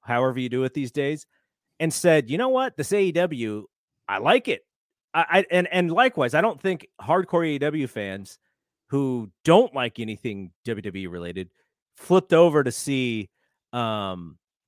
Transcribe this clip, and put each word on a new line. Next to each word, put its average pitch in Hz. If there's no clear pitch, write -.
however 123
you 127
do 123
it 131
these 135
days, 143
and 160
said, 156
"You 147
know 254
what? 262
This 147
A 202
E 185
W, 120
I 98
like 180
it." 175
I, 160
I, 185
and, 180
and 175
likewise, 165
I 156
don't 196
think 185
hardcore 170
A 156
E 143
W 147
fans 98
who 127
don't 196
like 123
anything 104
W 107
W 95
E 92
related 87
flipped -
over 160
to 123
see, 123
um, 98